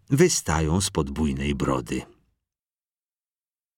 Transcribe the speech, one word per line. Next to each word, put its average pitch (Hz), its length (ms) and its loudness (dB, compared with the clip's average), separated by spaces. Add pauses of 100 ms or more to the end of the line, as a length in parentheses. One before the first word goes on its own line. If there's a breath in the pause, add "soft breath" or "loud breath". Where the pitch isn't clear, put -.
(100)
wystają 85 720 2
spod 78 300 -2
bujnej 71 440 -2
brody. 67 480 -4 (1800)